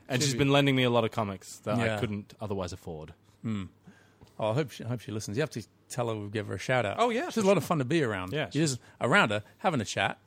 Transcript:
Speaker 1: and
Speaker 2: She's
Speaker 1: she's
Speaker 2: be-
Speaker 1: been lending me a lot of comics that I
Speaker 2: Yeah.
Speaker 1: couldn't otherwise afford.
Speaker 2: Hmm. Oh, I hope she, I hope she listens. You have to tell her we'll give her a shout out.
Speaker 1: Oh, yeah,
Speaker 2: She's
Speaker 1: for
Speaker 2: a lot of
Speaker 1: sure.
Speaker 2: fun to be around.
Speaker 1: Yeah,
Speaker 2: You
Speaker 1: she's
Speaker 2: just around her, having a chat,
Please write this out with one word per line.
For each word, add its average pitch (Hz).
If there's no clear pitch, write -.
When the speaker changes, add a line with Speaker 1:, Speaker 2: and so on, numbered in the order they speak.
Speaker 1:
and 131
Speaker 2:
She's 151
Speaker 1:
she's 135
Speaker 2:
be- 117
Speaker 1:
been 139
lending 139
me 131
a 123
lot 120
of 110
comics 98
that 107
I 117
Speaker 2:
Yeah. 110
Speaker 1:
couldn't 104
otherwise 98
afford. 78
Speaker 2:
Hmm. 104
Oh, 107
I -
hope 139
she, -
I -
hope 120
she -
listens. 104
You 131
have 156
to 110
tell 120
her 113
we'll 104
give 104
her 104
a 98
shout 127
out. 98
Speaker 1:
Oh, 240
yeah, 240
Speaker 2:
She's 349
Speaker 1:
for 226
Speaker 2:
a -
lot 190
of 151
Speaker 1:
sure. -
Speaker 2:
fun 170
to 127
be 156
around. 95
Speaker 1:
Yeah, 147
Speaker 2:
You -
Speaker 1:
she's 160
Speaker 2:
just 127
around 143
her, 104
having 160
a 98
chat, -